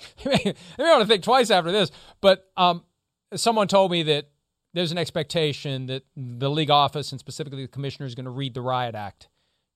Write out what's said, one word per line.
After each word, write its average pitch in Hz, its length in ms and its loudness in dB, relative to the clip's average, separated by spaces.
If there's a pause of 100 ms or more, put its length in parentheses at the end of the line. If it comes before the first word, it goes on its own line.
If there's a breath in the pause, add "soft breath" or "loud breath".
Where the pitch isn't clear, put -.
(240 loud breath)
they 269 60 -4
may, 254 140 2
they - 400 -6
may 330 80 4
wanna 233 160 6
think 214 160 2
twice 240 260 4
after 175 220 2
this, 202 180 0 (320 loud breath)
but, 196 340 4
um, 175 280 2 (500)
someone 220 340 2
told 190 220 4
me 170 140 0
that 151 260 -2 (460)
there's 175 160 -2
an 175 80 -6
expectation 151 880 -4
that 131 160 -10 (120)
the 127 360 -6
league 151 180 -2
office 143 420 2
and 131 80 -12
specifically 135 440 -12
the 123 40 -12
commissioner 139 380 -10
is 123 80 -10
gonna 127 160 -12
read 131 240 -6
the 127 80 -8
riot 123 320 -4
act 104 340 -12 (480)